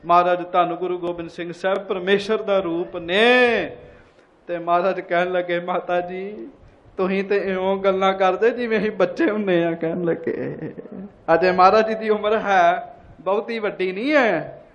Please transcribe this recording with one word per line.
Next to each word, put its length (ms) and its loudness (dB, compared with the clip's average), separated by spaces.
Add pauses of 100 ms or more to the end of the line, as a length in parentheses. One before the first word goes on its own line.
ਮਹਾਰਾਜ 380 4 (100)
ਧੰਨ 220 2
ਗੁਰੂ 240 -4
ਗੋਬਿੰਦ 320 -8
ਸਿੰਘ 220 -10
ਸਾਹਿਬ 260 -2
ਪਰਮੇਸ਼ਰ 640 -2
ਦਾ 160 0
ਰੂਪ 380 -4
ਨੇ। 800 2 (680)
ਤੇ 120 -6
ਮਹਾਰਾਜ 420 0
ਕਹਿਣ 320 0
ਲੱਗੇ, 280 0
"ਮਾਤਾ 400 -2
ਜੀ, 480 -10 (480)
ਤੁਸੀਂ 280 0
ਤੇ 120 0
ਇਉਂ 400 0
ਗੱਲਾਂ 380 2
ਕਰਦੇ 360 2
ਜਿਵੇਂ 280 -2
ਅਸੀਂ 120 0
ਬੱਚੇ 400 0
ਹੁੰਨੇ 340 0
ਆ," 80 0
ਕਹਿਣ 320 -4
ਲੱਗੇ। 520 -4 (800)
ਅਜੇ 180 4
ਮਹਾਰਾਜ 360 6
ਜੀ 60 -2
ਦੀ 140 -6
ਉਮਰ 280 0
ਹੈ 600 2 (240)
ਬਹੁਤੀ 380 -4
ਵੱਡੀ 340 -4
ਨਹੀਂ 200 -4
ਹੈ 500 0 (120)